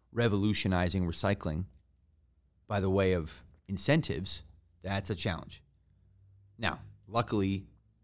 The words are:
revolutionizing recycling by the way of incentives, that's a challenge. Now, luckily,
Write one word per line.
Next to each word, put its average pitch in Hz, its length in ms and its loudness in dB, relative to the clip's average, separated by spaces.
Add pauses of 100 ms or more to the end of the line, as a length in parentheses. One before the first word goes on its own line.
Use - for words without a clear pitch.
(120)
revolutionizing 98 920 2
recycling 87 580 -2 (1000)
by 101 140 0
the 95 100 2
way 95 240 4
of 80 280 -4 (240)
incentives, 101 760 -2 (400)
that's 98 280 -4
a 107 40 0
challenge. - 480 -6 (960)
Now, 104 220 -2 (260)
luckily, 98 600 0 (380)